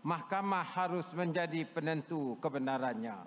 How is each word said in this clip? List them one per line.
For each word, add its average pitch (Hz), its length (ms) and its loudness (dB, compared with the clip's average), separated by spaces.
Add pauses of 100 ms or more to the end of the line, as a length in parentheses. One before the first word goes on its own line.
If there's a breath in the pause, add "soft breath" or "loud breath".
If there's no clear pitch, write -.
mahkamah 190 720 0
harus 180 400 0
menjadi 165 560 0
penentu 151 720 0
kebenarannya. 131 720 2 (120)